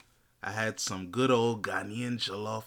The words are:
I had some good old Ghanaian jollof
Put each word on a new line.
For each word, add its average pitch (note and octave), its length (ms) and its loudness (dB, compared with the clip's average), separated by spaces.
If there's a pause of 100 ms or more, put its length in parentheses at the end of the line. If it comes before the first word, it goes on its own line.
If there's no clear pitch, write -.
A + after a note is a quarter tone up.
(440)
I G2 80 -4
had A2 280 -2
some F#2+ 280 -4
good B2+ 240 4
old A#2 320 4
Ghanaian G#2+ 560 -2
jollof G#2+ 480 -4